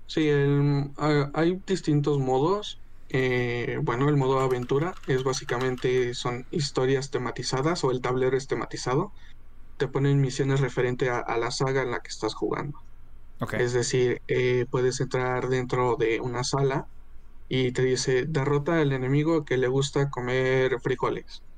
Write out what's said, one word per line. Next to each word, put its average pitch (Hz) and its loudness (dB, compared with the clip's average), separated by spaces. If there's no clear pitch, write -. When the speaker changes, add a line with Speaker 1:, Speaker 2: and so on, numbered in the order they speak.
Speaker 1:
Sí, 156 0
el, 143 4
ah, 147 2
hay 170 2
distintos 147 2
modos. 139 0
Eh, 123 0
bueno, 131 2
el 147 4
modo 131 2
aventura 135 0
es 127 0
básicamente, 127 0
son 123 -6
historias 135 0
tematizadas 131 -2
o 135 4
el 127 -2
tablero 127 2
es 131 -4
tematizado. 131 -2
Te 135 0
ponen 139 4
misiones 135 2
referente 127 0
a, 120 0
a 113 -2
la 117 0
saga 135 0
en 123 -4
la 113 -4
que - -14
estás - -4
jugando. - -4
Speaker 2:
Ok. 117 -4
Speaker 1:
Es 123 0
decir, 123 2
eh, 127 2
puedes 127 0
entrar 127 0
dentro 127 2
de 113 2
una 123 -2
sala 139 0
y 127 2
te 127 2
dice, 127 2
"Derrota 147 2
al 139 2
enemigo 147 2
que 127 0
le 127 2
gusta 139 2
comer 131 2
frijoles". - -4